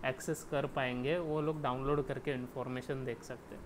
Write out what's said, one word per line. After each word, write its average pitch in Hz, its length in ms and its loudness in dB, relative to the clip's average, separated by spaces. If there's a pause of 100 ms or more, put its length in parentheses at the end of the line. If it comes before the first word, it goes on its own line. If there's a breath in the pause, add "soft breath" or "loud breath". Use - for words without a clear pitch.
access 135 460 -2
कर 143 160 2
पाएंगे, 131 520 2
वो 156 220 2
लोग 151 220 0
download 135 440 2
करके 135 240 0
information 127 760 -2
देख 120 180 -2
सकते - 320 -10
हैं। 104 120 -10